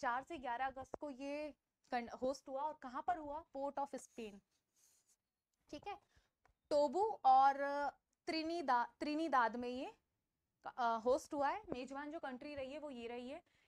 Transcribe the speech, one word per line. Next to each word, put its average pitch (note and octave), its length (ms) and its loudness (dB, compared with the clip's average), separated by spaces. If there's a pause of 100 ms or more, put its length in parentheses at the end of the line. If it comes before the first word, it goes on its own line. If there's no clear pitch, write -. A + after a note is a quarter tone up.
चार B3+ 220 0
से E4 160 -8
ग्यारह B3+ 280 -2
अगस्त C4 280 -8
को D4 160 -8
ये C#4 440 -6 (360)
कन-, A#3 220 -2 (100)
होस्ट C4 260 -2
हुआ, C4+ 140 -4
और D4+ 200 -2
कहाँ C4 240 -6
पर F4+ 100 2
हुआ? D4+ 280 -8 (120)
Port C#4 220 -4
of C#4 160 -4
Spain, G#3+ 460 -12 (1300)
ठीक D4 160 -12
है। G4+ 120 -8 (720)
टोबू D#4 540 4
और C4+ 320 8 (720)
त्रिनिदा-, D#4+ 720 0
त्रिनिदाद C#4 560 2
में B3 120 -4
ये, C4+ 280 -6 (680)
अ, A3+ 380 0
होस्ट C#4 300 2
हुआ C#4+ 140 2
है। G4+ 200 -2
मेजबान C4+ 420 -6
जो E4 80 -8
कंट्री C#4+ 360 -10
रही C4+ 180 -8
है, D4+ 60 -8
वो D4 120 -10
ये A#3 180 -10
रही B3 220 -8
है। E4 120 -12 (260)